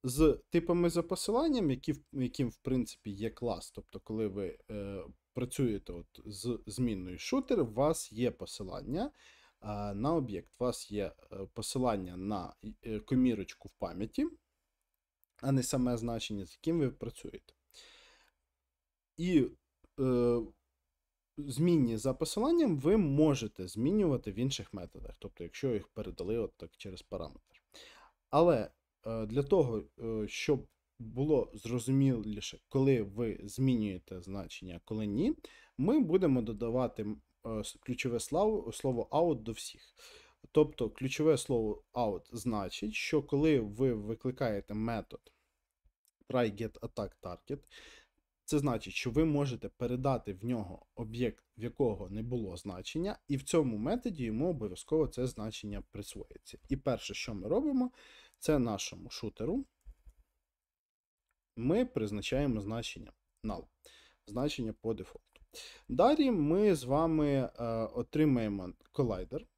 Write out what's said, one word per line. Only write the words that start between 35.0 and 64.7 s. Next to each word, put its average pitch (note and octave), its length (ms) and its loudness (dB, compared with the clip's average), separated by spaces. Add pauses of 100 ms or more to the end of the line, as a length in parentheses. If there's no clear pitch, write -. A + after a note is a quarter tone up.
ні, D3 280 0 (440)
ми A3 220 4
будемо D#3+ 420 4
додавати, A2+ 600 -2
м, G#2 200 -6 (240)
е, A2 140 -4
с-, - 200 -10
ключове A#2+ 400 -2
слав-, G3 540 0
слово A#2+ 360 -2
out D3+ 320 2
до A2 100 -6
всіх. - 300 -12 (720)
Тобто D3 380 4
ключове C#3+ 480 2
слово A2 440 -2 (100)
out G#2+ 400 -2
значить, G#2+ 640 -4
що - 280 0
коли C#3+ 380 4
ви A2+ 340 0
викликаєте A2 800 -4
метод A2 460 -4 (1080)
try A2+ 340 0
get - 180 -8
attack G#2+ 300 -6 (120)
target, F#2+ 360 -10 (840)
це D3+ 140 2
значить, B2 360 0
що - 160 -2
ви D3 140 4
можете C#3+ 440 0
передати B2 640 -2
в F#2+ 120 -10
нього G#2 500 -4
об'єкт, A2+ 500 -4 (140)
в G#2+ 40 -10
якого G#2 480 -2
не G#2+ 120 -6
було A2+ 340 -4
значення, G2+ 600 -6 (100)
і C#3+ 80 0
в C3+ 60 -4
цьому C3+ 360 2
методі E3 460 -2
йому A#2 260 0
обов'язково C3 560 0
це B2+ 200 -2
значення G#2+ 640 -6
присвоїться. - 680 -14 (100)
І C3+ 80 0
перше, B2 380 -4
що - 200 -6
ми G2 140 -6
робимо, B3+ 420 2 (480)
це D3+ 200 2
нашому G#2 520 -2
шутеру D3+ 540 -4 (1900)
ми D#3+ 280 2
призначаємо A2 760 0
значення A2 520 -6 (320)
NULL, F#2+ 200 -4 (600)
значення B2 460 -2